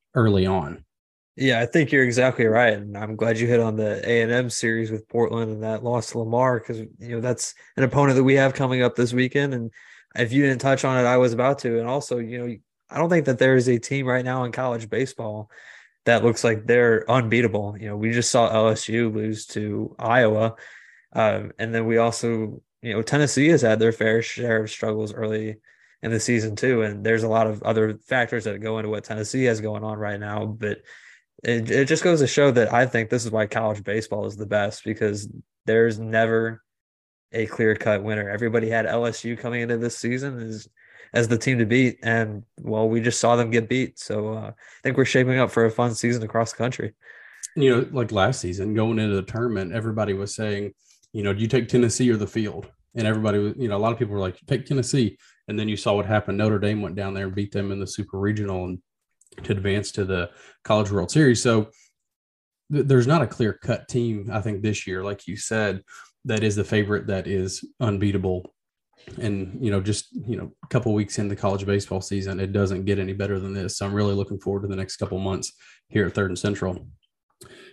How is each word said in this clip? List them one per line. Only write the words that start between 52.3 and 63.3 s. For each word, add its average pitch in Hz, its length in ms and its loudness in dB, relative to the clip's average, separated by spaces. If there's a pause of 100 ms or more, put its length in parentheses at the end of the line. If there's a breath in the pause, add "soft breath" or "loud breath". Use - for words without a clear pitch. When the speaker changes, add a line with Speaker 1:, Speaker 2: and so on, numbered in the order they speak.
Speaker 1:
And 113 120 -2
everybody 107 320 0
was, 104 200 -2
you 127 100 -2
know, 104 80 -2
a - 20 -2
lot 110 140 0
of 113 60 -6
people 104 160 -4
were 101 60 -2
like, 92 260 -4
"Take 135 180 -2
Tennessee." 127 540 0 (300 soft breath)
And 104 100 -4
then 107 100 -2
you 104 80 -2
saw 101 180 0
what 101 120 0
happened. 101 320 0
Notre 107 220 2
Dame 104 220 -2
went 95 120 -8
down 98 200 -6
there 98 120 -6
and 92 80 -8
beat 101 160 -4
them 98 220 -4
in 98 80 -6
the 92 60 -6
Super - 320 -8
Regional 98 460 -2
and 90 140 -8 (680)
to - 80 -2
advance 98 400 -2
to 101 120 -4
the 92 260 -4 (320 loud breath)
College 107 280 2
World 95 200 0
Series. 135 320 6
So 113 280 4 (1000 soft breath)
th-, 143 160 2
there's 127 200 6
not 151 160 4
a 113 40 2
clear-cut - 640 -4